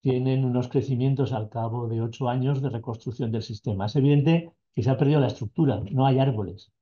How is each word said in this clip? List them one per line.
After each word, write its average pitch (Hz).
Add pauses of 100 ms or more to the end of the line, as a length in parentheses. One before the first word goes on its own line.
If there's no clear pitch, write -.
tienen 131
unos 123
crecimientos 131
al 107
cabo 117
de 113
ocho 117
años 131
de 135
reconstrucción 117
del 113
sistema. 107
Es 107
evidente 147 (200)
que 107
se 131
ha 131
perdido 143
la 131
estructura, 113 (100)
no 131
hay 135
árboles. 107 (100)